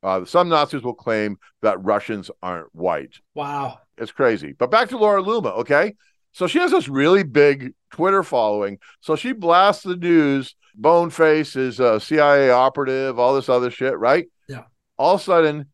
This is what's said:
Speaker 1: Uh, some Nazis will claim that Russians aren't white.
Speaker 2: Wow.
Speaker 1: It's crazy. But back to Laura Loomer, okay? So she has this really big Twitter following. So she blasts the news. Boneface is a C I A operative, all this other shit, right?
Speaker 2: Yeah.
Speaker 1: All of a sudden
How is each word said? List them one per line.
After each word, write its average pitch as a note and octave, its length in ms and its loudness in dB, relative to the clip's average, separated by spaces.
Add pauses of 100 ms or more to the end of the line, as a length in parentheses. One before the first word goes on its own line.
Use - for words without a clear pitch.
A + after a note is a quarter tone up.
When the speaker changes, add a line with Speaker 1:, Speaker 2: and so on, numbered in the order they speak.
Speaker 1:
Uh, F#2+ 220 -4
some F3 240 0
Nazis D3 340 -2
will A#2+ 120 -8
claim G#2+ 420 -4 (240)
that F#2+ 240 -2
Russians G#2 460 -4 (120)
aren't F2 320 -10
white. D#2+ 460 -6 (140)
Speaker 2:
Wow. C#3+ 440 -10 (200)
Speaker 1:
It's A2+ 120 -12
crazy. F2+ 480 -2
But B2 120 -2
back G#3+ 180 2
to B3+ 80 -12
Laura G#3 260 2
Loomer, F#3+ 360 -4
okay? C#3+ 380 0 (360)
So F3+ 140 -6
she C4+ 140 -2
has F4+ 100 0
this E4+ 180 0
really D#3 360 2
big C#3+ 500 2 (160)
Twitter F#3+ 320 0
following. G#2 560 -2 (220)
So D#3 160 -4
she B3 160 -8
blasts F#3 520 2
the F3+ 120 -6
news. D3+ 600 0 (240)
Boneface D#3 760 2
is B2+ 220 -4
a A2+ 220 2
C D3+ 180 -2
I C#3+ 200 6
A C3+ 120 4
operative, C3 680 0
all B2+ 160 2
this C3 160 -2
other B2 200 0
shit, B2+ 280 -4
right? C#3 300 0 (200)
Speaker 2:
Yeah. B2+ 160 -16 (320)
Speaker 1:
All E3+ 200 2
of G3 40 -6
a - 40 -16
sudden D#3 500 2